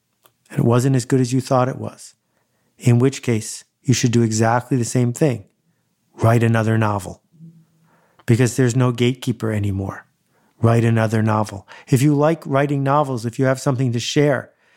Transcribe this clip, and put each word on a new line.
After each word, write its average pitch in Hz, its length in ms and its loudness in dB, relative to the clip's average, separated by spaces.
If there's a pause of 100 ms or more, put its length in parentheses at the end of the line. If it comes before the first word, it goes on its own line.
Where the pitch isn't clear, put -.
(500)
And 143 100 -4
it 139 40 2
wasn't 127 320 2
as 120 80 -2
good 135 160 2
as 123 120 -2
you 131 80 0
thought 127 280 0
it 131 100 -8
was. - 360 -14 (640)
In 120 220 2
which 135 220 0
case, - 420 -6 (180)
you 131 100 0
should 117 200 0
do 117 100 4
exactly 113 540 0
the 120 80 0
same 120 280 -2
thing. 120 340 -2 (760)
Write 117 200 4
another 113 360 2
novel. 101 440 -4 (1000)
Because 120 320 2
there's 123 180 2
no 127 160 0
gatekeeper 120 600 -4
anymore. 98 540 -6 (560)
Write 117 200 4
another 113 400 2
novel. 107 460 -2 (200)
If 131 120 2
you 147 140 2
like 156 320 0
writing 143 360 0
novels, 135 440 0
if 117 120 -8
you 135 60 0
have 131 160 0
something 131 320 0
to 117 80 -4
share, 143 500 0 (260)